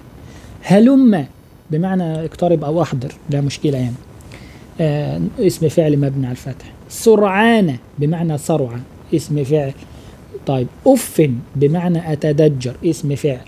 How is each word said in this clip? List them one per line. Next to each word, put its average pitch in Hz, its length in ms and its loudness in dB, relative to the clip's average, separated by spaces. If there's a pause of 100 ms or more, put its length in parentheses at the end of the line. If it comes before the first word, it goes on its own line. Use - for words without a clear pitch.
(640)
هلم 220 640 6 (440)
بمعنى 165 540 -2
اقترب 165 400 0
أو 160 180 0
أحضر، 139 300 -4 (180)
لا 143 100 0
مشكلة 139 380 -2
يعني. 123 160 -2 (840)
آه، 147 400 -2 (200)
اسم 165 280 0
فعل 156 280 2
مبني 139 300 -2
على 123 60 -6
الفتح. - 400 -14 (160)
سرعان 208 880 2 (220)
بمعنى 156 400 -2
صرع، 135 400 -2 (360)
اسم 147 300 -2
فعل. 139 280 0 (720)
طيب، 131 200 -2 (200)
أف 196 440 2 (260)
بمعنى 160 560 0
أتدجر، 147 720 0
اسم 151 300 -2
فعل 131 340 -4